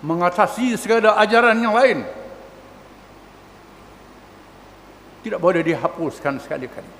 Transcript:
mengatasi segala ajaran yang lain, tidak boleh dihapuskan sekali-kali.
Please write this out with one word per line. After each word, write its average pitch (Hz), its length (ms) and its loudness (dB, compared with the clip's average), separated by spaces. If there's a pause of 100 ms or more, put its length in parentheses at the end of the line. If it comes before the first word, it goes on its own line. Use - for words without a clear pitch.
mengatasi 190 720 0
segala 214 460 2
ajaran 226 340 4
yang 233 160 0
lain, 226 320 2 (3250)
tidak 202 160 -6
boleh 170 240 2
dihapuskan 147 800 -4
sekali-kali. 127 580 -14